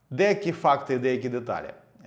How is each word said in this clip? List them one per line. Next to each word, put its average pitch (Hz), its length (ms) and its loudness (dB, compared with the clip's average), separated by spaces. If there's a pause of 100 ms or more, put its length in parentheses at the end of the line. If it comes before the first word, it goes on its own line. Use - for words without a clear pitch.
(100)
деякі 185 420 2
факти, 139 460 0
деякі 127 300 0
деталі. 117 400 -6 (380)